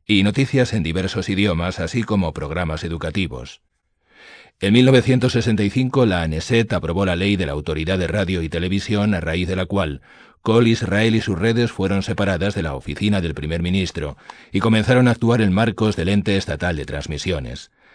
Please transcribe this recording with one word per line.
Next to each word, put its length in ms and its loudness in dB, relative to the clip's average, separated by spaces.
y 180 4
noticias 480 2
en 120 -2
diversos 440 -4
idiomas, 540 0
así 220 -4
como 300 0
programas 520 -6
educativos. 760 -6
En 140 2
mil 140 8
novecientos 460 4
sesenta 300 2
y 60 2
cinco 380 2
la 160 0
Aneset 500 0
aprobó 320 -2
la 100 0
ley 200 2
de 100 -2
la 60 -4
Autoridad 480 -4
de 80 -2
Radio 340 -2
y 80 -4
Televisión, 640 -2
a 60 -2
raíz 280 -2
de 80 -4
la 120 -2
cual 340 -4
Kol 260 4
Israel 460 2
y 80 2
sus 160 -2
redes 340 0
fueron 300 -2
separadas 540 -2
de 80 -4
la 100 -4
oficina 480 -2
del 140 -4
primer 260 -4
ministro 560 -2
y 80 0
comenzaron 480 4
a 40 4
actuar 300 2
en 120 2
marcos 420 2
del 140 -2
ente 280 2
estatal 380 -2
de 100 -6
transmisiones. 840 -6